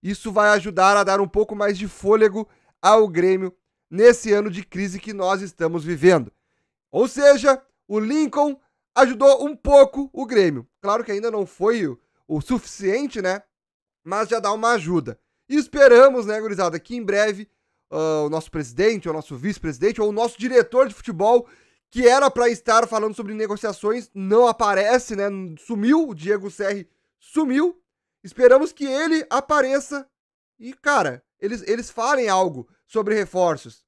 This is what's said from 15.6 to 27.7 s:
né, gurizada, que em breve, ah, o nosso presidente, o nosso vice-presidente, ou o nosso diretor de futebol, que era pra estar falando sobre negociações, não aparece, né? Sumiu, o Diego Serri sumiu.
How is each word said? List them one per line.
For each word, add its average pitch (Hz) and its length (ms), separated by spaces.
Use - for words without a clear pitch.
né, 214 140
gurizada, 190 400
que - 160
em 240 80
breve, 202 460
ah, 156 320
o 147 60
nosso 156 200
presidente, 165 600
o 156 40
nosso 151 220
vice-presidente, 160 640
ou 214 80
o 208 60
nosso 233 260
diretor 247 480
de 202 60
futebol, 226 520
que 240 140
era 269 240
pra 240 160
estar 226 400
falando 220 260
sobre 208 200
negociações, 214 840
não 208 320
aparece, 226 680
né? 202 120
Sumiu, 247 480
o 214 80
Diego 190 340
Serri 196 400
sumiu. 302 640